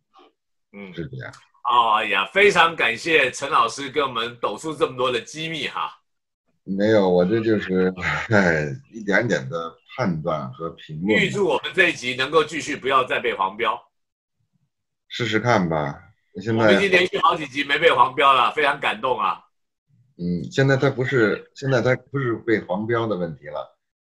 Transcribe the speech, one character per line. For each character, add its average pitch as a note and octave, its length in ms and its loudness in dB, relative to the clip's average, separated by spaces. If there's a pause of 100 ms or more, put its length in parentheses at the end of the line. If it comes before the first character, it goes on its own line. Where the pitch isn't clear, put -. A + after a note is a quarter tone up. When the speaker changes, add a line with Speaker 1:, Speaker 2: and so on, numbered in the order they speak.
(720)
Speaker 1:
嗯。 G2 220 -16
Speaker 2:
是 E2+ 140 -10
这 C2 100 -14
样。 A#1 160 -14 (360)
Speaker 1:
哦， A#2 260 4
哎 A2+ 100 0
呀， G2 220 0
非 G3+ 220 6
常 E3+ 260 4
感 A#2 200 0
谢 C#3+ 360 0
陈 C#3 180 -8
老 C3 180 4
师 C#3 220 -8
给 C#3+ 120 -2
我 C#3 60 0
们 A#2+ 320 -6
抖 - 180 -4
出 D#3+ 160 -8
这 D3 140 0
么 C3 80 -8
多 B2+ 160 0
的 A#2+ 80 -2
机 D#3 300 -10
密 D3 180 -8
哈。 E2 240 -6 (720)
Speaker 2:
没 G2 260 -2
有， G2+ 200 4
我 F2+ 160 4
这 A2+ 160 0
就 A2 180 2
是， F#2 340 0 (360)
哎， E2+ 380 4 (260)
一 A2+ 100 -14
点 G2 240 0
点 C#2+ 220 -2
的 E2 260 -10 (200)
判 F2+ 260 -2
断 D2+ 320 -4
和 E2 160 -10
评 D#2 320 -14
论。 G2+ 180 2
Speaker 1:
预 G3+ 100 0
祝 G3 180 0
我 C3+ 160 0
们 D3+ 100 -10
这 F3 160 2
一 D#3 40 -4
集 B2 220 -6
能 C3 160 -4
够 D#3 120 4
继 D3+ 180 -6
续 C3 160 -6
不 G#2+ 100 -6
要 C3+ 160 4
再 B2+ 160 -2
被 A2+ 140 -2
黄 G2 240 -2
标。 A2+ 240 -2 (1300)
Speaker 2:
试 - 180 -6
试 G#2+ 140 0
看 G#2+ 300 2
吧， D2 280 -2 (440)
现 A2 140 -2
在 A2+ 60 2
Speaker 1:
我 A2+ 60 6
们 G#2 80 8
已 G3 40 4
经 G3 100 2
连 F3+ 180 4
续 G3 120 -4
好 F3 160 4
几 D#3 120 -8
集 C3+ 160 -4
没 C#3+ 160 0
被 D#3+ 100 6
黄 B2+ 240 2
标 C#3 200 4
了， A#2+ 180 2
非 D#3 120 -2
常 C#3+ 160 0
感 G#2+ 200 -4
动 B2 200 -2
啊。 F2+ 200 -2 (800)
Speaker 2:
嗯， F2 340 -4
现 C3+ 160 2
在 C#3 80 4
它 C#3 140 2
不 B2 160 -2
是， A#2 500 0
现 C3+ 160 -4
在 B2 100 2
它 B2+ 140 2 (160)
不 C3+ 80 -6
是 B2 160 -2
被 G#2+ 240 0
黄 G2 280 -4
标 A#2 180 0
的 G#2 100 -2
问 E2+ 200 -6
题 C#2 120 -20
了， D2 300 -12 (400)